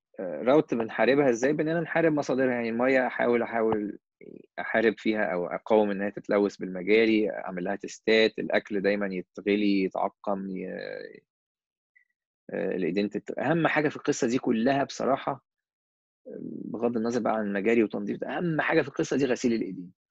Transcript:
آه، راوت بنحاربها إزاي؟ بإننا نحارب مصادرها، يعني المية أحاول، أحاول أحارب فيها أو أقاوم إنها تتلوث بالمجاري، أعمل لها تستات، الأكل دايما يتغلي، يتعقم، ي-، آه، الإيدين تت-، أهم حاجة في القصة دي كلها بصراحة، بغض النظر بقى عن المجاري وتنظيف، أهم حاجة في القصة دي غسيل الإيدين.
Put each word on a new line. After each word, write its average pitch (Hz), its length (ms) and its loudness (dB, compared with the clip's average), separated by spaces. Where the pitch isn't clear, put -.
آه، 85 220 -8
راوت 131 320 4
بنحاربها 120 560 2
إزاي؟ 120 240 2
بإننا 160 280 0
نحارب 165 320 2
مصادرها، 131 400 0
يعني 120 160 -2
المية 127 380 2
أحاول، 120 340 2
أحاول 110 580 -2
أحارب 110 380 2
فيها 107 280 0
أو 87 220 -2
أقاوم 107 440 2
إنها 101 180 -2
تتلوث 101 480 0
بالمجاري، 107 760 2
أعمل 90 320 -8
لها 98 120 -2
تستات، - 640 0
الأكل 101 420 -2
دايما 101 300 0
يتغلي، 98 720 0
يتعقم، 95 680 -4
ي-، 92 180 -8
آه، 95 220 -4
الإيدين 92 340 -2
تت-، - 300 -8
أهم 156 280 0
حاجة 151 220 0
في - 60 -6
القصة 135 320 -2
دي 120 120 0
كلها 127 440 2
بصراحة، 131 640 -4
بغض 120 320 -2
النظر 117 240 -2
بقى 113 140 0
عن 107 120 -2
المجاري 104 360 2
وتنظيف، 104 400 -4
أهم 156 380 -2
حاجة 160 200 2
في 147 60 -4
القصة 151 300 -2
دي 139 80 2
غسيل 120 280 0
الإيدين. 95 380 -6